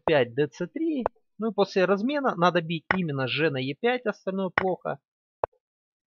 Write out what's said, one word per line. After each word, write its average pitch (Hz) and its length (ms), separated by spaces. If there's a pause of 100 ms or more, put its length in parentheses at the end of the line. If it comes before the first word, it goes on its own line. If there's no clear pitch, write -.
пять, 127 280
Д 147 140
Ц 175 200
три. 302 360 (340)
Ну 220 140
и - 20
после 190 320
размена 233 500
надо 170 260
бить 160 240 (100)
именно 143 320
Ж 139 220
на 139 80
Е 131 180
пять, 247 300
остальное 190 440
плохо. 170 500 (1080)